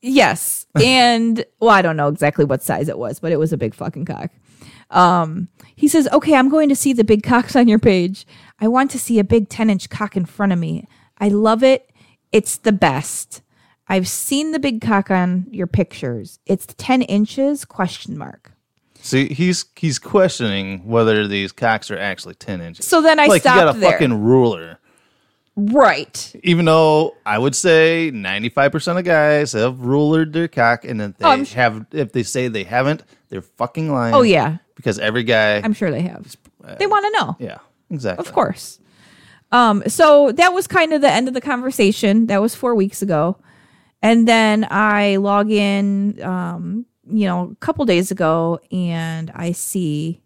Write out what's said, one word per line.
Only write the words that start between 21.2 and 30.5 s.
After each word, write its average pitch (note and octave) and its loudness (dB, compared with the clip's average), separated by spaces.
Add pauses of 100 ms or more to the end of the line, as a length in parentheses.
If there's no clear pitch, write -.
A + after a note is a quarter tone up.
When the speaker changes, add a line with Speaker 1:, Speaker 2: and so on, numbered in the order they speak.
Speaker 2:
these G2 -6
cocks A2 -2
are G2 -10
actually F#2+ -8
ten F#2 -12
inches. E2+ -12
Speaker 1:
So E4+ 2
then D#4 4
I D4 4
Speaker 2:
Like, - 4
you C#4 4
Speaker 1:
stopped B3 4
Speaker 2:
got C#3 2
a A2+ -10
Speaker 1:
there. G2+ 2
Speaker 2:
fucking A2 -2
ruler. A2 2 (800)
Speaker 1:
Right. G#3 0 (100)
Speaker 2:
Even E3+ 2
though D#3+ 4 (120)
I G#2 -2
would C3 0
say E3 2
ninety-five A2 -2
percent E3+ -4
of F3+ -4
guys D3+ 2
have B2 0
rulered D3 0
their E3 -4
cock, A#2 0